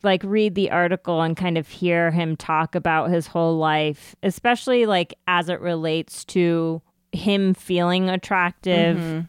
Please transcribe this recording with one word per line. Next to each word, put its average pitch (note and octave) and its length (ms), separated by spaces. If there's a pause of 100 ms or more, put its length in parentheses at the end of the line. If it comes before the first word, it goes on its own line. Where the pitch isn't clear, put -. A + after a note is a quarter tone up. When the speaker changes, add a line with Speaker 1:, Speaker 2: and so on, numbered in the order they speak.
Speaker 1:
like, F#3+ 200
read G#3 300
the G3 160
article F3 540
and E3 120
kind F3 220
of D#3 100
hear E3+ 440
him D#3+ 240
talk D#3+ 400
about D#3+ 340
his E3+ 160
whole E3 320
life, D#3 640
especially, A#3+ 640
like, F#3 300 (120)
as F3 220
it F3+ 120
relates E3 640
to E3 560 (300)
him F#3+ 440
feeling F3+ 520
attractive F3+ 920
Speaker 2:
Mm-hmm. E3 320